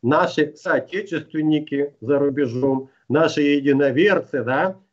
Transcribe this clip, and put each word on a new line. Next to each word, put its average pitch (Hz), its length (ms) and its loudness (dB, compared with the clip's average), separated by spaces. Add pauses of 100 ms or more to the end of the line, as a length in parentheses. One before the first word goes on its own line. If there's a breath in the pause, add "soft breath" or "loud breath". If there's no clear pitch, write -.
Наши 151 540 0
соотечественники 156 1500 -4
за 139 180 0
рубежом, 131 720 -2 (200 loud breath)
наши 151 320 2
единоверцы, 143 1000 2
да, 151 340 -2 (160)